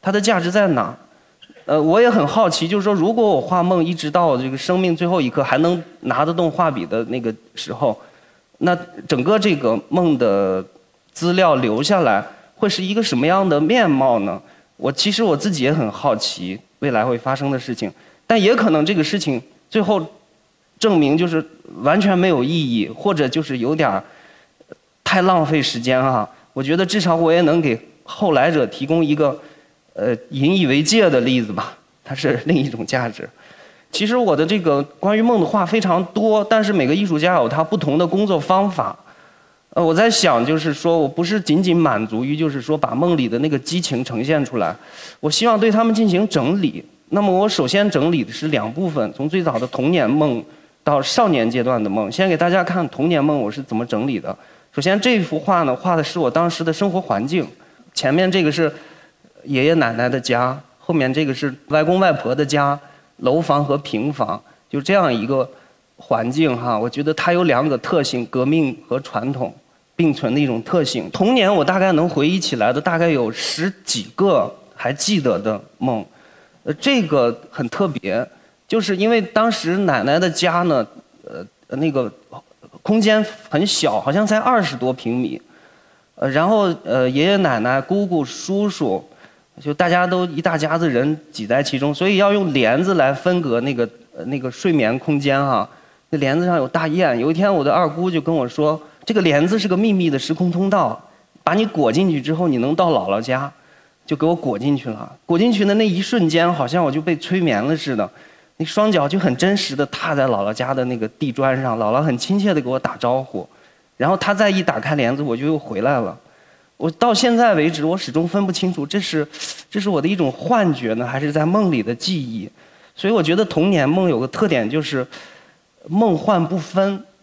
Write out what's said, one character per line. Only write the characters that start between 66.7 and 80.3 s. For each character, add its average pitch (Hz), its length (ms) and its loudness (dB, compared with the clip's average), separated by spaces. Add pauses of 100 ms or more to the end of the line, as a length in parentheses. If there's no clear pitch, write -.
我 110 140 -2
觉 143 140 -6
得 151 100 0
它 175 200 0
有 175 100 2
两 143 240 2
个 139 100 0
特 156 240 0
性， 127 240 -4
革 127 180 -2
命 143 320 0 (120)
和 127 140 -2
传 123 300 -6
统 127 220 -6 (420)
并 165 160 2
存 135 220 -2
的 139 60 0
一 147 80 2
种 117 160 -2
特 170 200 0
性。 113 280 -4
童 220 240 2
年 208 180 4
我 208 100 2
大 185 140 2
概 190 140 2
能 170 180 2
回 147 180 0
忆 185 120 0
起 - 160 -4
来 113 180 2
的 143 80 -2
大 170 160 -2
概 170 120 2
有 123 220 0
十 165 400 -6 (140)
几 - 300 -6
个 160 360 2 (240)
还 - 160 -4
记 170 300 -2
得 120 160 0
的 104 240 -4 (160)
梦， 120 260 -2 (600)
呃， 151 100 -6
这 247 300 0
个 131 360 0 (120)
很 127 180 -6
特 - 180 -2
别， 117 400 -4 (400)
就 226 120 0
是 196 160 -2
因 202 140 0
为 233 100 4
当 214 320 0
时 175 280 -2
奶 147 240 0
奶 143 160 2
的 180 100 2